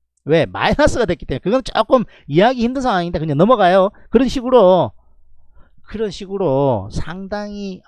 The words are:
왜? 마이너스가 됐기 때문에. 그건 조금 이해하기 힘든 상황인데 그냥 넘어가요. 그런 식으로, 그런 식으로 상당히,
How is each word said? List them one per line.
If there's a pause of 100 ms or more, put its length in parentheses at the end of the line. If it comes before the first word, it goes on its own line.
(240)
왜?
마이너스가
됐기
때문에.
그건
조금 (220)
이해하기
힘든
상황인데
그냥
넘어가요. (200)
그런
식으로, (880)
그런
식으로
상당히,